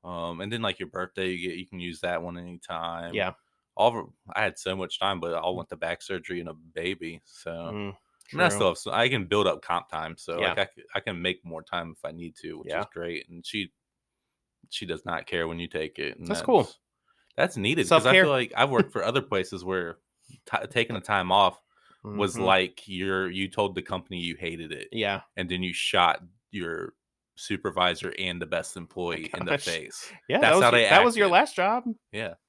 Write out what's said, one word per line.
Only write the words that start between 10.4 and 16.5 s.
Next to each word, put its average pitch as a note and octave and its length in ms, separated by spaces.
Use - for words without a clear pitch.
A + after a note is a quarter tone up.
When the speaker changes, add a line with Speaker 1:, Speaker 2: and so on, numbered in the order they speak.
Speaker 1:
like, - 20
I F#2+ 80
c-, - 180
I G2 60
can F2+ 200
make F2+ 240
more D#2+ 180
time E2+ 340
if - 80
I D2+ 80
need E2 240
to, D#2+ 220
which D#2 160
is G2+ 100
Speaker 2:
Yeah. - 20
Speaker 1:
great, E2+ 420
and F2 160
she, G2+ 280
she - 160
does D#2+ 200
not - 220
care E2+ 200
when E2+ 120
you E2+ 80
take D#2 320
it, D2 180
and E2 120
Speaker 2:
That's E2 120
cool. G3 260